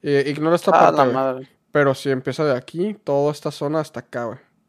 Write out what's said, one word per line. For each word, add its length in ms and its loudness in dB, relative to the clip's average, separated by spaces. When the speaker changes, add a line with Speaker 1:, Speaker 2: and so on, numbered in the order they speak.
Speaker 1:
Eh, 240 2
ignora 300 0
esta 160 0
Speaker 2:
Ah, 80 6
Speaker 1:
parte, 180 6
Speaker 2:
la 60 6
Speaker 1:
güey. 120 2
Speaker 2:
madre. 340 -4
Speaker 1:
Pero 220 2
si 160 -6
empieza 340 -4
de 140 0
aquí, 380 -6
toda 360 0
esta 200 -8
zona 280 -4
hasta 200 -8
acá, 260 -10
güey. 140 -10